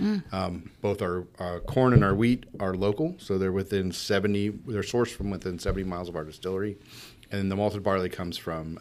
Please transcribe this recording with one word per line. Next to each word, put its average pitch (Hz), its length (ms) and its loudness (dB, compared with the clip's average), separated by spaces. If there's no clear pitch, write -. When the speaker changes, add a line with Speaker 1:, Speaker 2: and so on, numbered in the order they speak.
Speaker 1:
Mm. 208 220 0
Speaker 2:
Um, 90 380 -4
both 101 220 0
our, 90 240 -2
uh, 87 280 -6
corn 127 260 6
and 107 100 10
our 98 120 4
wheat 120 320 2
are 95 160 0
local, 104 440 0
so - 180 -2
they're 95 160 2
within 95 400 0
seventy, 101 560 2
they're 104 320 -4
sourced 117 340 0
from 104 140 -4
within 90 300 -4
seventy 95 260 -2
miles 90 240 -4
of 85 80 -8
our 78 80 -4
distillery. 95 540 -4
And 98 220 0
the 95 40 -2
malted 104 260 0
barley 95 260 2
comes 87 300 -6
from, 80 420 -8